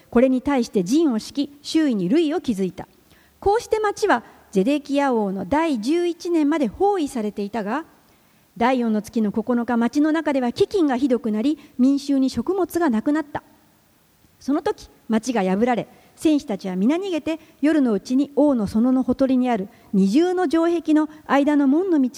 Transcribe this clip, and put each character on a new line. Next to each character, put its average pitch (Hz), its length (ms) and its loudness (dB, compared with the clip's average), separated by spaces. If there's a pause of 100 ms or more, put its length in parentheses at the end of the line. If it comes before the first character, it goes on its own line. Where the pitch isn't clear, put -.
(100)
こ 233 100 2
れ 262 80 4
に 254 140 0
対 277 220 0
し - 40 -8
て 202 140 -2
陣 277 300 2
を 220 80 -2
敷 - 280 -6
き、 - 140 -20
周 320 260 0
囲 247 60 0
に 180 140 -2
塁 302 260 2
を 359 60 -2
築 196 240 -2
い 180 80 -4
た。 - 160 -14 (500)
こ - 160 0
う 466 60 0
し - 80 -14
て 440 100 0
町 415 300 -2
は 247 160 0 (260)
ゼ 190 140 0
デ 285 160 0
キ 277 160 -6
ヤ 277 180 2
王 208 180 0
の 196 140 -8
第 294 340 0
十 330 260 0
一 339 240 -6
年 311 200 2
ま 320 80 0
で 285 80 0
包 392 320 0
囲 302 100 -2
さ 240 140 -6
れ 208 80 -4
て 202 120 -8
い 202 80 -6
た 226 120 -6
が、 233 220 -6 (720)
第 254 240 2
四 226 120 0
の 214 80 0
月 220 220 -4
の 208 80 0
九 226 240 -2 (100)
日、 240 120 -2
町 240 240 0
の 311 100 2
中 311 220 0
で 277 80 0
は 247 80 -2
飢 392 180 0
饉 359 200 0
が 262 100 0
ひ 262 120 0
ど 233 120 2
く 226 100 -4
な 214 100 -2
り、 294 160 0 (220)
民 269 220 2
衆 277 180 -2
に 262 100 2
食 247 240 -4
物 370 280 -2
が 330 100 2
な 214 100 0
く 294 120 -2
な 311 80 0
っ 311 40 -8
た。 - 200 -12 (960)
そ - 120 -4
の 302 80 0
時、 - 300 -6 (180)
町 226 240 -2
が 226 120 0
破 190 200 0
ら 247 120 0
れ、 175 100 -6 (300)
戦 311 240 2
士 285 80 -14
た 196 100 -4
ち 196 100 -10
は 180 60 -6
皆 214 220 2
逃 381 160 -4
げ 311 80 -2
て、 311 180 -6 (220)
夜 311 200 2
の 247 120 2
う 196 80 0
ち - 160 -4
に 277 180 -2
王 285 220 4
の 208 100 -2
園 226 240 0
の 254 140 2
ほ 247 100 0
と 269 120 2
り 262 100 0
に 247 120 0
あ 240 80 0
る 196 120 -6 (240)
二 196 160 4
重 339 260 2
の 359 160 0
城 330 140 2
壁 339 300 0
の 302 140 2 (200)
間 277 260 2
の 285 140 2
門 349 220 2
の 302 120 2
道 254 160 0